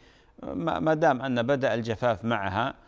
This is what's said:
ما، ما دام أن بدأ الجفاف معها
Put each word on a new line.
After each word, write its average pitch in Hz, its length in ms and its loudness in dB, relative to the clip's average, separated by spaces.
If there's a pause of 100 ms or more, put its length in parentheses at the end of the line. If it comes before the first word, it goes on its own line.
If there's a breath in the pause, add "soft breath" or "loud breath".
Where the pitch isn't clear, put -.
(440 soft breath)
ما، - 360 -4
ما 156 140 2
دام 156 280 4
أن 127 200 0
بدأ 127 320 2
الجفاف 113 520 -2
معها 110 480 0 (140 soft breath)